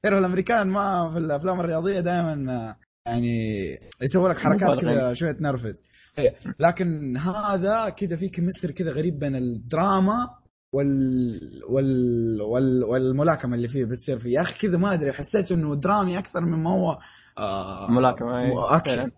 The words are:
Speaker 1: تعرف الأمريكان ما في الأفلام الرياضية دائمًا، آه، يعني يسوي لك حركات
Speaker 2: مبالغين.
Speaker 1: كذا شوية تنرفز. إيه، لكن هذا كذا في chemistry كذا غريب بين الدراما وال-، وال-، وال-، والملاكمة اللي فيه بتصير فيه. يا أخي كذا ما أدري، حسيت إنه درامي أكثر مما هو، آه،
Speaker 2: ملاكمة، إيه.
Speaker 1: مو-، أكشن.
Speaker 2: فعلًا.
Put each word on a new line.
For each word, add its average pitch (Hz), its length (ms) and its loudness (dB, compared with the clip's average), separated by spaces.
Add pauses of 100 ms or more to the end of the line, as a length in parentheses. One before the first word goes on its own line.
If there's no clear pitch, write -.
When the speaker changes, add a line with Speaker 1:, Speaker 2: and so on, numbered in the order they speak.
Speaker 1:
تعرف 196 160 4
الأمريكان 190 480 2
ما 190 440 0
في 165 60 -4
الأفلام 160 420 0
الرياضية 170 400 0
دائمًا، 165 540 -2
آه، 113 240 -8 (280)
يعني 117 500 0 (460)
يسوي 180 280 4
لك 170 80 0
حركات 190 320 2
Speaker 2:
مبالغين. 127 280 2
Speaker 1:
كذا 123 160 0
شوية 156 180 -2
تنرفز. 131 520 -4 (360)
إيه، - 160 4 (240)
لكن 160 580 0
هذا 202 720 0
كذا 175 260 -4
في 175 140 -4
chemistry 175 440 -4
كذا 165 180 -4
غريب 151 280 -2
بين 139 160 -2
الدراما 185 920 0 (460)
وال-، 131 920 0
وال-، 123 720 2
وال-، 127 420 2
والملاكمة 131 720 0
اللي 120 120 -2
فيه 127 180 -2
بتصير 123 340 -4
فيه. 117 100 -8
يا 131 120 2
أخي - 260 -2
كذا 175 100 2
ما 196 160 2
أدري، 147 200 0
حسيت 180 380 -2
إنه 156 240 0
درامي 180 420 0
أكثر 175 280 -4
مما 165 260 0
هو، 180 280 0 (380)
آه، 98 540 -4
Speaker 2:
ملاكمة، 123 480 2
إيه. 123 140 0
Speaker 1:
مو-، 120 80 -2
أكشن. 147 360 2
Speaker 2:
فعلًا. 131 200 -4